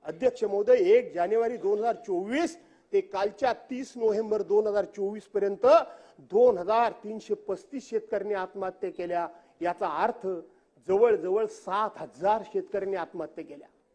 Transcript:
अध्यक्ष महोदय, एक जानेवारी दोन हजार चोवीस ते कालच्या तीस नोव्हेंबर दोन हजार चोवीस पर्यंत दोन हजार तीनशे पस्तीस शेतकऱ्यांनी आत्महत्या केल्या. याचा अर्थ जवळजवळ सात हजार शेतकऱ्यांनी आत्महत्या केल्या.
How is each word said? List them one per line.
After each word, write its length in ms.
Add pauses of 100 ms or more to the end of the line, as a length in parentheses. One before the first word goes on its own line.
अध्यक्ष 400
महोदय, 320
एक 380
जानेवारी 420
दोन 220
हजार 160 (120)
चोवीस 500 (360)
ते 80
कालच्या 520 (180)
तीस 260
नोव्हेंबर 460
दोन 240
हजार 180 (120)
चोवीस 300
पर्यंत 400 (640)
दोन 280
हजार 340 (120)
तीनशे 300
पस्तीस 560
शेतकऱ्यांनी 440
आत्महत्या 560
केल्या. 360 (340)
याचा 280 (140)
अर्थ 240 (600)
जवळजवळ 580
सात 520
हजार 440 (100)
शेतकऱ्यांनी 440
आत्महत्या 480
केल्या. 240 (260)